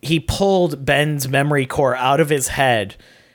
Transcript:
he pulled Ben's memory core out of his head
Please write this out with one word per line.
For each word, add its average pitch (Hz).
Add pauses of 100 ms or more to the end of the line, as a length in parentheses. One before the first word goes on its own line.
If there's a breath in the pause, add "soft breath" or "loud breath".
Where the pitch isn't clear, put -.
he 160
pulled 180
Ben's 143
memory 139
core 127
out 131
of 156
his 143
head 117 (400 soft breath)